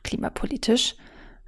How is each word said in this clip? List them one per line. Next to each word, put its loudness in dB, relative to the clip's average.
klimapolitisch. 0